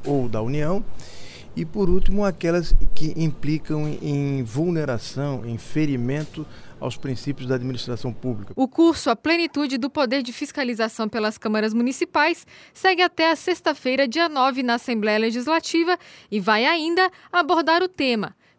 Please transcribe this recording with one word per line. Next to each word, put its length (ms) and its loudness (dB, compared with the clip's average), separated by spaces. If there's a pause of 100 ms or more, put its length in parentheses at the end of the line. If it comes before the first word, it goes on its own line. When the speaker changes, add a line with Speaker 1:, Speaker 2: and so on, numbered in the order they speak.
Speaker 1:
ou 240 0
da 140 -2
União, 420 0 (680)
e, 100 -2
por 240 2
último, 340 8
aquelas 520 4 (180)
que 240 8
implicam 720 -2 (120)
em 440 -2
vulneração, 1000 -4
em 140 -6
ferimento 880 -4 (340)
aos 160 -8
princípios 520 -8
da 80 0
administração 580 -6
pública. 420 -8
Speaker 2:
O 120 0
curso 420 0
A 60 0
Plenitude 640 -2
do 100 -4
Poder 320 -2
de 100 -8
Fiscalização 800 -6
pelas 260 -4
Câmaras 380 -2
Municipais 720 -2 (260)
segue 300 0
até 300 2
a 40 2
sexta-feira, 720 -2
dia 220 -2
nove, 320 0
na 140 0
Assembleia 420 -2
Legislativa 800 0 (320)
e 100 -2
vai 240 2
ainda 460 0 (220)
abordar 500 2
o 60 -2
tema: 480 -4 (240)